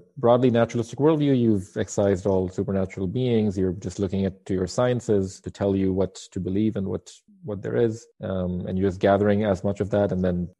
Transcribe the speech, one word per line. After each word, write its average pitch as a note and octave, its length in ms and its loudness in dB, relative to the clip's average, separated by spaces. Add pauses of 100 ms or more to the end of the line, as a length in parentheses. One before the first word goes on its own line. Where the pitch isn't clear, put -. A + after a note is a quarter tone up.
(160)
broadly B2 340 4
naturalistic A#2 480 0
worldview. D3 400 2
You've G#2+ 380 2
excised G2+ 500 0
all F#2+ 220 2
supernatural G2 580 -4
beings. A2 500 0
You're F#2 160 0
just G2 280 -8
looking G2 240 -2
at, F#2+ 220 -6
to G2 80 -2
your F#2 120 -2
sciences A2+ 760 0
to F#2 80 -10
tell G2 260 0
you F#2+ 160 2
what F#2+ 240 -2 (160)
to G2 80 -6
believe G2+ 360 -2
and F#2+ 120 -4
what, G2 220 -8 (340)
what G#2 180 -8
there A2+ 140 -4
is. A2+ 300 0 (160)
Um, F#2 440 -4
and F#2 120 -4
you're G2 120 2
just F2+ 100 -10
gathering G2+ 440 4
as G2 200 0
much G2+ 160 -2
of G2+ 100 -2
that G2+ 220 2
and F#2 120 -2
then F2 240 -2 (120)